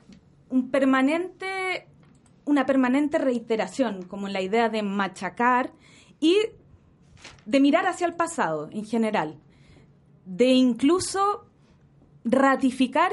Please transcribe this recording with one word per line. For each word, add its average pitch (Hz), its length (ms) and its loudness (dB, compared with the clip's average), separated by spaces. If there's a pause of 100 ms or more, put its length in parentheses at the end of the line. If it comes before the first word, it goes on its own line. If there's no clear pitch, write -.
(480)
un 254 220 -2
permanente, 339 1160 -2 (600)
una 285 180 2
permanente 269 540 0
reiteración, 226 840 -2
como 196 240 -10
la 196 120 -4
idea 220 300 0
de 214 120 -4
machacar 202 920 -2 (460)
y 339 180 2 (1080)
de 240 160 2
mirar 285 240 4
hacia 349 220 -2
el 339 80 -4
pasado 170 580 -4
en 208 140 -10
general, 214 520 -2 (920)
de 185 180 2
incluso 285 960 2 (760)
ratificar 269 920 2